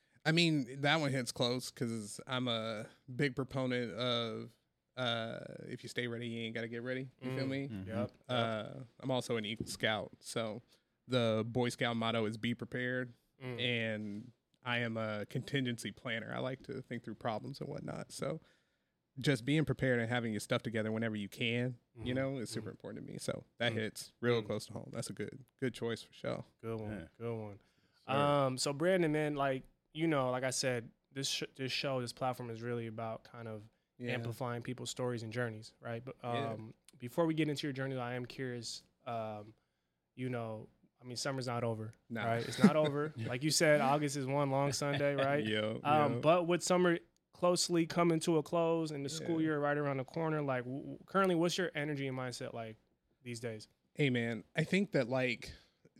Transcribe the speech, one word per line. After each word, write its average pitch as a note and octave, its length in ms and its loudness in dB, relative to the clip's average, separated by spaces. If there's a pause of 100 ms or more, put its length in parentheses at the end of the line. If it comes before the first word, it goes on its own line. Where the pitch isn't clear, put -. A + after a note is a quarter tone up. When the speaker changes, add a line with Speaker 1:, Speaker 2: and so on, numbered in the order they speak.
(240)
Speaker 1:
I D#3 80 4
mean, D3+ 500 4
that D3 180 6
one C#3+ 100 2
hits C3 220 0
close B2 380 0
'cause A2+ 560 -4
I'm B2+ 220 -2
a A2+ 380 -2 (280)
big C3+ 200 0
proponent B2+ 600 -2
of, A#2 560 -2 (460)
uh, A#2 420 -2 (300)
if - 140 -10
you A2+ 60 -12
stay B2 180 -2
ready, A#2+ 220 -4
you A#2 140 -6
ain't A2+ 120 -6
gotta A#2 140 -4
get A#2 140 -8
ready. B2+ 260 -6 (140)
You C3 120 -4
feel C3+ 120 -2
Speaker 2:
Mm. - 20 -2
Speaker 1:
me? C3+ 200 -4
Speaker 3:
Mm-hmm. F#2+ 200 -8
Speaker 2:
Yep. A2 220 -2 (180)
Speaker 1:
Uh, A2+ 400 0 (320)
I'm C3+ 100 -4
also B2 260 0
an A2 80 -2
Eagle G#2+ 220 -4
Scout, A2 540 0
so A2 420 -4 (440)
the A2+ 400 2
Boy A#2+ 240 0
Scout A#2 260 0
motto A2+ 300 2
is A2+ 100 -2
"Be A#2 180 -2
prepared," B2 580 -4 (300)
Speaker 2:
Mm. B2 180 -8
Speaker 1:
and A2 720 -2 (320)
I A#2+ 140 0
am A#2 180 -2
a G#2+ 300 -2
contingency B2 640 -4
planner. A2+ 420 -6
I A#2+ 60 -4
like C3 240 -6
to - 180 -8
think A#2+ 220 -10
through A2 100 -8
problems A#2 460 -6
and - 100 -6
whatnot. - 420 -8
So - 280 -4 (800)
just C3 260 2
being D3 200 4
prepared B2 340 2
and A#2 100 0
having A#2 240 0
your G#2 80 0
stuff - 220 0
together A2 300 0
whenever A2 240 0
you G2+ 120 -4
can, A#2+ 480 0 (200)
you A2+ 80 -10
Speaker 2:
Mm-hmm. B2 100 -2
Speaker 1:
know, C3+ 240 -2
is A2+ 120 -6
Speaker 2:
Mm-hmm. - 40 -8
Speaker 1:
super A2 160 -6
important - 360 -10
to - 60 -10
me. - 60 -8
So - 260 -4 (140)
that A#2 140 2
Speaker 2:
Mm. A2+ 40 -4
Speaker 1:
hits - 440 -6
real A#2 220 4
Speaker 2:
Mm. G#2 40 -8
Speaker 1:
close G#2+ 200 -4
to G#2 80 -14
home. - 180 -10
That's - 180 -6
a - 20 -8
good, - 320 -8 (140)
good B2+ 160 -2
choice A#2 280 -4
for - 100 -20
sure. B2 320 -6 (160)
Speaker 2:
Good A2+ 200 -6
one. G#2+ 120 -6
Speaker 3:
Yeah. E2+ 160 -8 (100)
Speaker 2:
Good A#2 220 -4
one. G2+ 180 -10 (480)
Speaker 3:
Sure. C3 100 2
Speaker 2:
Um, C#3+ 420 4
so C#3+ 140 0
Brandon, E3+ 380 4
man, D3+ 260 2
like, C3+ 280 0 (280)
you D#3+ 140 0
know, C3+ 240 4
like B2+ 140 0
I C3 60 2
said, B2 400 0 (220)
this C3+ 160 -4
sh-, - 140 -2 (140)
this C3 160 -4
show, C3+ 280 0
this A#2+ 120 -4
platform B2 380 -2
is A2+ 120 -8
really A#2+ 240 -2
about A2+ 380 -6
kind A#2 240 -12
of G#2+ 140 -8 (360)
Speaker 1:
Yeah. B2 140 -2
Speaker 2:
amplifying A#2+ 500 -2
people's B2 280 -6
stories B2 340 -2
and G#2+ 80 -8
journeys, A2 480 -4
right? A#2 240 -6
But, A#2+ 180 -10
Speaker 1:
Yeah. A#2 300 0
Speaker 2:
um, A2 200 -10 (260)
before C#3+ 280 0
we D#3+ 80 2
get D#3 140 4
into D3 180 -2
your C#3+ 60 -2
journey, C3+ 240 -4
I A#2+ 180 -4
am B2 120 -4
curious, B2 560 -8 (240)
um, A2 480 -6 (640)
you B2+ 120 -4
know, A2+ 400 -4 (320)
I B2+ 40 -20
mean, B2 120 -10
summer's C3+ 300 -2
not A#2+ 180 0
over, A2 280 -2 (180)
Speaker 1:
Nah. A#2 140 -2
Speaker 2:
right? A#2 220 2
It's A#2+ 120 -4
not D#3 180 10
Speaker 1:
<laughs> D#3 80 6
Speaker 2:
over. D3 280 0 (140)
Like B2 180 -2
you D#3 60 4
said, D3+ 300 8
August C#3+ 360 4
is C3+ 100 -2
one C#3 240 2
long C#3 220 4
Sunday, C#3+ 420 2
Speaker 1:
<laughs> C3+ 120 2
Speaker 2:
right? C#3+ 180 2
Speaker 1:
Yo, G#2+ 400 0
Speaker 2:
Um, D3 300 6
Speaker 1:
yo. A#2+ 60 -2
Speaker 2:
but E3+ 260 6
with E3+ 160 2
summer F3+ 360 4 (340)
closely F3 540 4
coming E3+ 340 4
to E3 180 4
a D3 40 4
close E3 480 2
and C#3+ 140 -6
the C#3+ 40 -4
school D#3+ 320 -2
Speaker 1:
Yeah. D#3+ 60 4
Speaker 2:
year D#3 140 2
right D3 160 2
around C#3+ 220 0
the C3 60 -2
corner, D#3 380 0
like, B2+ 220 0
w-, C3 160 -4
w-, C#3 260 -10
currently, F#3+ 300 4
what's E3 200 4
your F3+ 180 0
energy C#3+ 340 -2
and C3 100 -4
mindset B2+ 340 -6
like A2 240 -8 (460)
these A#2+ 160 -8
days? A2 300 -8 (260)
Speaker 1:
Hey, C#3+ 160 4
man, A#2 320 0 (140)
I D#3+ 80 2
think F#3+ 280 2
that, B2+ 160 4
like – B2+ 440 0 (480)